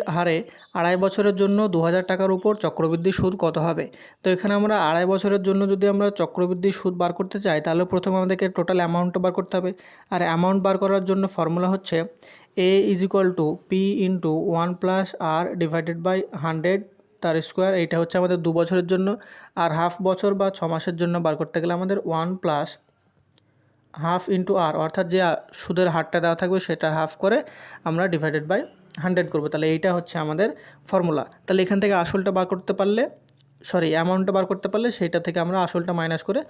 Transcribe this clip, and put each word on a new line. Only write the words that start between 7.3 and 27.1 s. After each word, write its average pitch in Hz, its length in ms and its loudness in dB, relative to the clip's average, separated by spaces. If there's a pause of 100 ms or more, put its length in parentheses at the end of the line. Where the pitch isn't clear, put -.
চাই, 175 200 2
তাহলে 170 240 0
প্রথমে 185 360 0
আমাদেরকে 185 280 0
টোটাল 185 340 0
অ্যামাউন্টটা 175 420 0
বার 180 80 2
করতে 190 260 -4
হবে। 180 120 -2 (400)
আর 180 180 -2
অ্যামাউন্ট 180 340 2
বার 190 200 2
করার 196 220 2
জন্য 190 240 0
ফর্মুলা 175 400 0
হচ্ছে 190 280 -2 (760)
A - 20 6 (200)
is 180 140 0
equal 190 220 2 (100)
to 160 80 2 (220)
P - 40 -6 (340)
into 175 260 0 (300)
one 175 180 0
plus 185 280 0 (340)
R - 20 -2 (180)
divided 165 440 -2
by 185 120 0 (260)
hundred 165 360 0 (420)
তার 165 200 0
স্কয়ার। 185 320 0
এইটা 170 260 0
হচ্ছে 170 180 -2
আমাদের 180 240 2
দু 165 100 0
বছরের 170 340 0
জন্য। 185 220 0 (540)
আর 170 160 2
হাফ 175 240 0
বছর 185 320 0
বা 196 160 0
ছ 190 120 -8
মাসের 165 340 -4
জন্য 175 220 0
বার 160 180 0
করতে 156 240 -6
গেলে 175 180 -2
আমাদের 185 200 -2
one 165 340 -2 (100)
plus 156 260 -2 (1400)
half 180 200 0 (120)
into 185 160 0 (200)
R, - 20 -6 (100)
অর্থাৎ 175 240 -2
যে, 180 140 0
আ, 170 80 2 (220)
সুদের 180 360 0
হারটা 160 320 0
দেওয়া 165 200 2
থাকবে 185 200 0
সেটা 160 360 -2
হাফ 160 200 -2